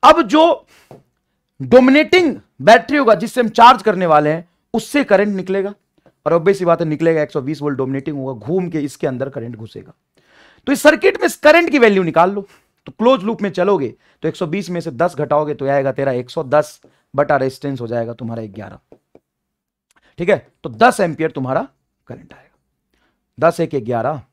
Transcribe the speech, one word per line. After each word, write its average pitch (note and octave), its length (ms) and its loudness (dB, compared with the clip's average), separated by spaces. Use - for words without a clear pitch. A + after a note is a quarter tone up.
अब D#4+ 200 6
जो D4+ 420 2
डोमिनेटिंग C4 760 4
बैटरी A#3 360 4
होगा A#3 180 4
जिससे G#3+ 260 -4
हम A3+ 100 0
चार्ज A#3+ 320 6
करने F#3 220 -2
वाले D3+ 240 4
हैं, E3 180 -6
उससे B3+ 300 -2
करंट G3+ 320 2
निकलेगा F#3+ 380 -6
और D3+ 80 0
obvious E3+ 220 2
सी F#3 100 -4
बात E3+ 160 2
है E3 60 -2
निकलेगा, D#3+ 340 0
एक C#3+ 100 -4
सौ D3 100 -4
बीस C#3 200 -8
वोल्ट C#3+ 160 -4
डोमिनेटिंग C3+ 400 -6
होगा, C3+ 200 -8
घूम E3+ 320 -4
के D#3+ 120 -6
इसके D3 260 -6
अंदर C3 220 -6
करंट A#2+ 260 -12
घुसेगा। G#2+ 380 -18
तो C4 40 0
इस C#4 100 -2
सर्किट - 380 2
में - 60 -4
इस C#4+ 120 -4
करंट E4 320 4
की C#4 100 2
वैल्यू G3+ 240 4
निकाल E3+ 280 2
लो। G3+ 160 -10
तो - 40 -20
क्लोज A3+ 320 0
लूप G3+ 180 -6
में G3+ 100 -4
चलोगे F3 420 -2
तो D#3+ 40 -2
एक D#3+ 80 -6
सौ F3+ 120 -6
बीस E3+ 220 -6
में F3 120 -6
से D#3 120 -10
दस - 220 -2
घटाओगे D3 380 -2
तो C#3 120 -8
यह C3+ 80 -2
आएगा C#3 180 0
तेरा C#3 220 -4
एक B2+ 160 -6
सौ E3 160 -8
दस D3 340 -2
बटा C#3+ 240 0
रेजिस्टेंस C3+ 440 -6
हो A#2+ 60 -10
जाएगा A#2 260 -6
तुम्हारा A#2 320 -10
ग्यारह, G2 340 -18
ठीक F3 100 -4
है, F#3 80 4
तो D#3 60 -10
दस A3 300 2
एम्पियर D#3+ 320 -2
तुम्हारा C#3+ 360 -6
करंट - 260 -20
आएगा, - 240 -20
दस D#3+ 220 0
एक D3+ 160 -4
ग्यारह। A#2+ 460 -4